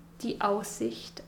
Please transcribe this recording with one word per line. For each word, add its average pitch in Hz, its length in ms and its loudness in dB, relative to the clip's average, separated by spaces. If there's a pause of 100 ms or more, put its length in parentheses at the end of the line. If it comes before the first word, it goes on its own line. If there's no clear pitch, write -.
(200)
die - 220 -2
Aussicht 208 840 0